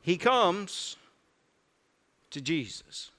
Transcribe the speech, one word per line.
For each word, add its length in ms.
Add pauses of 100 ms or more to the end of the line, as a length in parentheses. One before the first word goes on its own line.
He 160
comes 760 (1300)
to 120
Jesus. 760